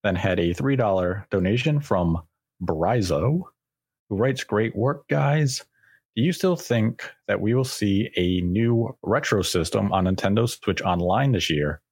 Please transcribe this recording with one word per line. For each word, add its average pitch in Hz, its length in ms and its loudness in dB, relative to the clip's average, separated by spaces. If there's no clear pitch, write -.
Then 95 120 0
had 92 240 0
a 85 120 2
three 135 220 0
dollar 98 560 0
donation 117 480 2
from 87 440 0
Bryzo, 92 800 0
who 101 80 -4
writes, 127 260 0
"Great 110 320 -2
work, 127 320 -2
guys. 143 580 0
Do 113 60 2
you 170 100 2
still 180 240 0
think 117 520 -2
that 101 120 0
we 104 140 2
will 131 80 2
see 104 540 -2
a 90 240 0
new 113 600 0
retro 104 400 0
system 98 500 0
on 92 140 2
Nintendo 98 420 2
Switch - 340 -4
Online 92 500 0
this 95 160 0
year? 76 320 -2